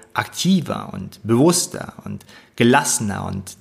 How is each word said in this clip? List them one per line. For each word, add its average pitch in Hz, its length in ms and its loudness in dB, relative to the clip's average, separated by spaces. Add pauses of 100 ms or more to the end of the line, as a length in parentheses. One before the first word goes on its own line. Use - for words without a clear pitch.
(140)
aktiver - 800 -2
und 92 300 -12
bewusster 135 720 2 (100)
und 101 200 -10 (300)
gelassener 117 720 2
und 95 360 -8